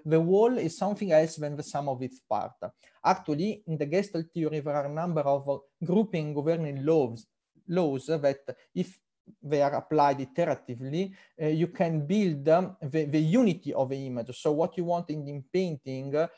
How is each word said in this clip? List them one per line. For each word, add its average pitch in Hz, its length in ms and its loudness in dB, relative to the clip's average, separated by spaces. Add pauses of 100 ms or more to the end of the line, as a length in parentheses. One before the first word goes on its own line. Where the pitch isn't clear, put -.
"The 160 160 4
whole 208 380 4
is 160 180 -2
something 202 340 -2
else 160 260 6
than 147 180 -6
the 143 80 -8
sum 143 260 -4
of 123 140 -4
its 127 160 -10
part." - 420 -6 (420)
Actually, 180 640 0
in 160 100 -4
the 143 120 -4
Gestalt 170 440 -2
theory, 156 280 -2
there 143 160 -4
are 143 100 0
a 147 80 -6
number 160 280 -2
of, 139 280 0
uh, 139 80 0 (260)
grouping 175 520 0
governing 147 500 -2
laws, 135 400 2 (420)
laws 160 380 0
that 143 500 -2 (200)
if 180 240 -6 (440)
they 147 180 0
are 143 140 2
applied 143 440 2
iteratively, 139 960 -4 (280)
uh, 151 60 0
you 160 200 2
can 165 400 0
build, 165 400 0
um, 185 340 4
the, 156 220 -2
the 143 160 0
unity 170 540 2
of 131 160 0
the 135 180 -6
image. 123 340 -6
So 151 120 2
what 175 240 0
you 175 80 -2
want 175 240 -2
in 151 160 -6
the 143 260 -10
painting, 139 640 -4
uh, 165 120 2 (100)